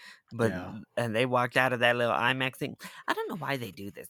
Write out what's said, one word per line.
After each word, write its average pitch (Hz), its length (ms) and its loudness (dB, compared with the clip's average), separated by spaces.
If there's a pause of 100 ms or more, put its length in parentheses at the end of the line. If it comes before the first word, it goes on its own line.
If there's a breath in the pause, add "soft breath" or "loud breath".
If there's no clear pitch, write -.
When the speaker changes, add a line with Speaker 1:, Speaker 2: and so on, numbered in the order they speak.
(320 soft breath)
Speaker 1:
but 113 200 2
Speaker 2:
Yeah. 92 220 -6 (220)
Speaker 1:
and 117 200 0
they 120 100 4
walked 123 320 2
out 127 160 4
of 120 80 0
that 120 160 6
little 120 160 2
imax 127 440 2
thing. - 200 -6 (300 loud breath)
I 330 60 2
don't 440 160 -6
know - 60 -8
why 139 220 -4
they 113 140 -6
do 98 200 -12
this. - 180 -16